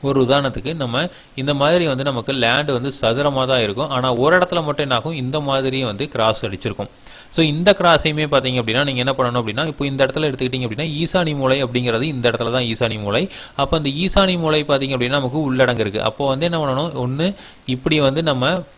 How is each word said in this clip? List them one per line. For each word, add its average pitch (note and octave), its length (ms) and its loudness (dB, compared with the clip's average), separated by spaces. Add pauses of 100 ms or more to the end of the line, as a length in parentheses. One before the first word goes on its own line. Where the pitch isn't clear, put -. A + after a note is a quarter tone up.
ஒரு C3+ 160 2
உதாரணத்துக்கு C3 480 0 (100)
நம்ம B2 200 -2 (380)
இந்த C#3 200 0
மாதிரி E3+ 300 4
வந்து C3 180 -2
நமக்கு C3 240 -2 (120)
லேண்ட் C#3+ 320 2
வந்து B2+ 220 -2
சதுரமா C3 440 2 (100)
தான் B2 140 4
இருக்கும். B2 300 -2
ஆனா B2+ 120 0 (160)
ஒரு D#3 140 6
இடத்துல F3 280 0
மட்டும் D3 200 -2
என்ன B2+ 140 0
ஆகும், D#3+ 220 -6
இந்த C3 140 -4 (120)
மாதிரி C3+ 300 0 (120)
வந்து G#2 240 -6
கிராஸ் A2 340 0
அடிச்சிருக்கும். G2+ 420 -6 (440)
So, E3+ 60 0 (120)
இந்த F3 260 4
கிராஸையுமே D#3 540 2
பார்த்தீங்க B2+ 300 2
அப்படின்னா, A2+ 260 0
நீங்க C3 160 -4
என்ன C#3 140 0
பண்ணணும் B2 240 0
அப்படின்னா, A2 280 -4
இப்போ D3 200 -4
இந்த C#3 140 -2
இடத்துல D3+ 240 0
எடுத்துக்கிட்டீங்க B2+ 400 -2
அப்படின்னா, C3+ 200 -4 (120)
ஈசானி E3+ 400 0
மூலை C3 240 2
அப்படிங்கிறது B2 400 0 (100)
இந்த B2 160 -6
இடத்துல A#2 260 -2
தான் B2 160 0
ஈசானி A2 340 -2
மூலை. G#2+ 160 0 (400)
அப்ப C#3 180 0
அந்த C#3+ 100 0 (140)
ஈசானி F#3+ 400 2
மூலை D#3 260 2
பார்த்தீங்க C3+ 260 0
அப்படின்னா, B2 260 0
நமக்கு C3 260 -2
உள்ளடங்கு B2 380 2
இருக்கு. G#2 240 -2
அப்போ C#3 240 -2
வந்து D3+ 160 -2
என்ன E3+ 120 -2
பண்ணணும், C#3+ 300 -2 (140)
ஒண்ணு C#3+ 220 -2 (480)
இப்படி D#3 220 0 (100)
வந்து C#3+ 220 0
நம்ம C3+ 240 0 (240)